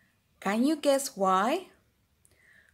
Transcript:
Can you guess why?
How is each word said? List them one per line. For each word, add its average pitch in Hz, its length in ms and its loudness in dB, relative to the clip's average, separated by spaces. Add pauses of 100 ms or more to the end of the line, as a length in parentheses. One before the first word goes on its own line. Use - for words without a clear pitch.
(400)
Can 220 260 0
you 311 100 2
guess 277 400 -2
why? 196 520 0 (1080)